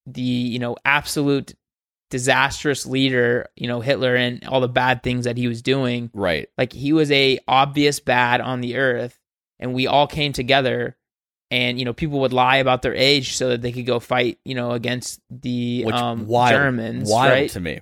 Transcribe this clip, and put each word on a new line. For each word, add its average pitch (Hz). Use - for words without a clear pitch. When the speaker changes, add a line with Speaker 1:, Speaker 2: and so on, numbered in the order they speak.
Speaker 1:
the, 127
you 123
know, 120
absolute 143
disastrous 131
leader, 127
you 123
know, 120
Hitler 123
and 123
all 131
the 127
bad 123
things 123
that 120
he 123
was 117
doing. 123
Speaker 2:
Right. 87
Speaker 1:
Like, 117
he 139
was 156
a 135
obvious 143
bad 123
on 123
the 120
earth, 123
and 127
we 131
all 139
came 147
together, 123
and, 123
you 131
know, 120
people 143
would 127
lie 127
about 127
their 131
age 135
so 127
that 120
they 123
could 123
go 120
fight, 123
you 131
know, 120
against 120
the, 123
Speaker 2:
Which, 110
Speaker 1:
um, 117
Speaker 2:
wild, 120
Speaker 1:
Germans, 120
Speaker 2:
wild 123
Speaker 1:
right? 135
Speaker 2:
to 98
me, 78